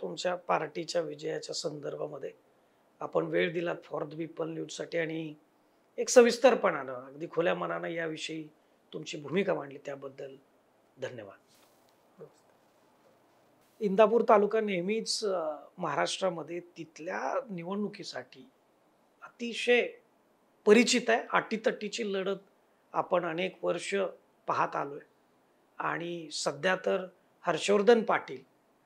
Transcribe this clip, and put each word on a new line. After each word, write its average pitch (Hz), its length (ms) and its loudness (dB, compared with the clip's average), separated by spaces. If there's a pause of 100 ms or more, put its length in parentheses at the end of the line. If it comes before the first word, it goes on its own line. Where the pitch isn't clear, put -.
तुमच्या 180 340 -4
पार्टीच्या 170 640 -2
विजयाच्या 156 540 -8
संदर्भामध्ये. 151 760 -8 (680)
आपण 165 260 0
वेळ 170 260 0
दिलात 170 240 -4 (160)
For 151 100 -4
the 151 140 -8
People 160 300 -6
न्यूजसाठी 160 520 -6
आणि 160 360 -4 (640)
एक 233 100 -2
सविस्तरपणानं, 214 880 6
अगदी 135 360 -12
खुल्या 175 240 2
मनानं 170 340 -4
याविषयी 160 600 -8 (440)
तुमची 160 240 -10
भूमिका 160 380 0
मांडली, 139 320 -8
त्याबद्दल 139 480 -12 (680)
धन्यवाद. 113 360 -12 (2500)
इंदापूर 214 480 6
तालुका 214 320 6
नेहमीच, 208 640 -2
अ, 170 300 -2 (240)
महाराष्ट्रामध्ये 170 840 -2
तिथल्या 190 800 -6 (100)
निवडणुकीसाठी 170 1000 -8 (720)
अतिशय 240 680 0 (800)
परिचित 226 440 6
आहे. 247 120 2 (100)
अटीतटीची 214 800 -2
लढत 190 260 -2 (540)
आपण 170 320 0
अनेक 175 400 -4
वर्ष 175 300 -2 (520)
पाहत 156 300 0
आलोय 147 220 -6 (800)
आणि 160 540 -6
सध्या 170 440 -2
तर 190 300 -2 (340)
हर्षवर्धन 202 600 4
पाटील - 540 -4 (300)